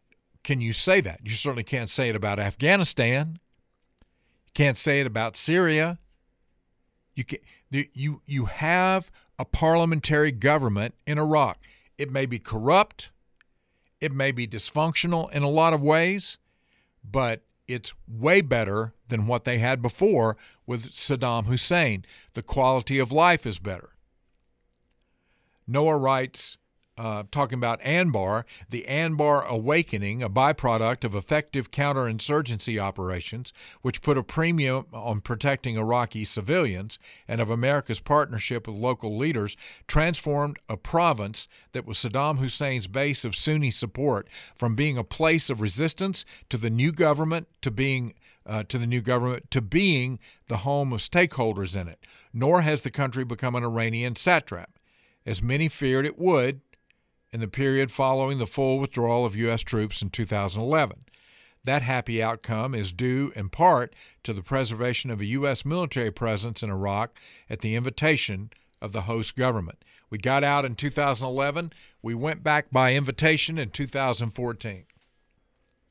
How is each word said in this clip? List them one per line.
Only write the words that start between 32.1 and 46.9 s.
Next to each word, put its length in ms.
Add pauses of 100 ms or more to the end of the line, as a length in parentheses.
operations, 720 (300)
which 180
put 160
a 60
premium 720
on 260
protecting 560
Iraqi 480
civilians 720 (300)
and 100
of 120
America's 500
partnership 640
with 100
local 420
leaders, 400 (280)
transformed 720 (120)
a 80
province 680 (240)
that 120
was 140
Saddam 400
Hussein's 480
base 400
of 100
Sunni 340
support 560 (280)
from 200
being 220
a 80
place 460
of 100
resistance 640 (240)
to 80
the 140
new 220